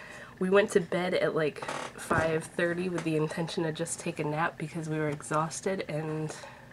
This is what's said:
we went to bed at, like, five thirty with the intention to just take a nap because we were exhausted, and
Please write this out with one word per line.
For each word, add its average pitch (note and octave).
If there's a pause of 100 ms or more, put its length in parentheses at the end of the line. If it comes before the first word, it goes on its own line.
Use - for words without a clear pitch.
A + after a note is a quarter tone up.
(380)
we F#3
went G3+
to G3
bed F3+
at, D3+
like, D3+
five D#3+
thirty F3
with E3+
the D#3+
intention D#3+
to D#3
just E3
take E3
a D#3
nap D3+
because D#3+
we D#3
were D#3
exhausted, D#3+
and D#3 (380)